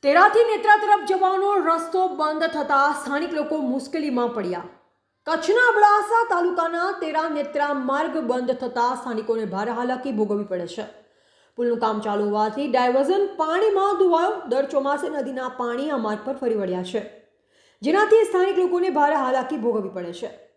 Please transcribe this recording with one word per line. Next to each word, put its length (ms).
તેરાથી 400
નેત્રા 320
તરફ 300
જવાનો 500
રસ્તો 520
બંધ 460
થતા 380
સ્થાનિક 440
લોકો 280
મુશ્કેલીમાં 680
પડ્યા. 280
કચ્છના 420
અબડાસા 640
તાલુકાના 640
તેરા 340
નેત્રા 420
માર્ગ 360
બંધ 400
થતા 360
સ્થાનિકોને 520
ભારે 320
હાલાકી 400
ભોગવવી 320
પડે 240
છે. 160
પુલનું 260
કામ 200
ચાલુ 240
હોવાથી 400
ડાયવર્ઝન 580
પાણીમાં 600
ધોવાયો. 380
દર 180
ચોમાસે 420
નદીના 480
પાણી 340
આ 140
માર્ગ 200
પર 140
ફરી 240
વળ્યા 300
છે, 160
જેનાથી 420
સ્થાનિક 400
લોકોને 320
ભારે 220
હાલાકી 480
ભોગવવી 320
પડે 220
છે. 180